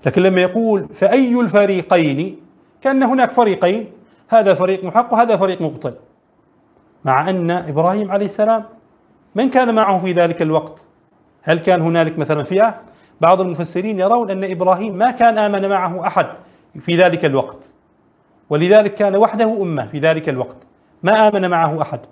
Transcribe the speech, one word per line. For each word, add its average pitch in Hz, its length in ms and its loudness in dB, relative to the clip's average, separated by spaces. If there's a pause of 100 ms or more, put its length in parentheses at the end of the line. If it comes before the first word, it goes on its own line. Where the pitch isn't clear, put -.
لكن 180 160 2
لما 185 180 2
يقول: 196 440 0 (100)
"فأي 247 460 2
الفريقين؟" 185 960 0 (440)
كأن 269 220 0
هناك 254 300 0
فريقين، 208 580 0 (380)
هذا 196 260 4
فريق 185 300 -2
محق 240 280 0
وهذا 226 240 2
فريق 185 260 -2
مبطل، 143 320 -8 (1080)
مع 143 260 0
أن 175 200 -2
إبراهيم 175 600 -2
عليه 202 160 -2
السلام 214 380 -2 (680)
من 262 160 0
كان 254 240 2
معه 202 240 2
في 180 140 -4
ذلك 170 300 0
الوقت؟ 156 440 -4 (560)
هل 160 160 0
كان 175 240 2
هنالك 165 360 0
مثلًا 151 240 -2
فئة؟ 208 380 0 (400)
بعض 180 200 4
المفسرين 185 600 -4
يرون 214 300 0
أن 190 140 -4
إبراهيم 185 520 -2
ما 233 140 0
كان 233 280 2
آمن 202 300 -2
معه 185 380 -2
أحد 175 200 0 (540)
في 170 160 -2
ذلك 175 280 2
الوقت، - 480 -4 (800)
ولذلك 196 440 2
كان 196 220 0
وحده 220 460 0
أمة 147 240 -4
في 143 120 -10
ذلك 156 300 0
الوقت، - 280 -6 (460)
ما 214 260 4
آمن 185 220 0
معه 160 320 0
أحد. 127 180 -8 (120)